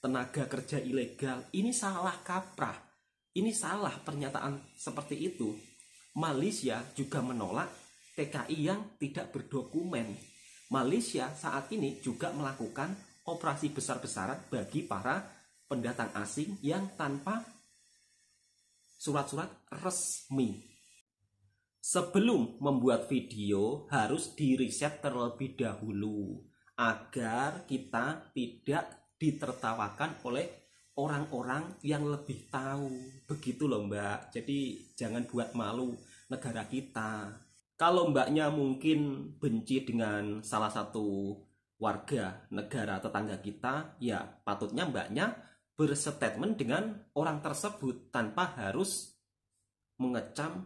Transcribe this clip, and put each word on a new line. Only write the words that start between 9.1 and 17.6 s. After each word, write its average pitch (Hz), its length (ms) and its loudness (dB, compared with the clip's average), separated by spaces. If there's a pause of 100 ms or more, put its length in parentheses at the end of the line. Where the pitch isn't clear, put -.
berdokumen. 131 800 -2 (560)
Malaysia 135 640 2
saat 139 400 -4
ini 143 240 0
juga - 320 -2
melakukan 139 640 -2 (340)
operasi 151 400 0
besar-besaran 127 800 -2
bagi 120 320 -2
para 123 400 0 (480)
pendatang 120 480 -2
asing 104 480 -2
yang 185 320 2
tanpa 160 480 -2 (1500)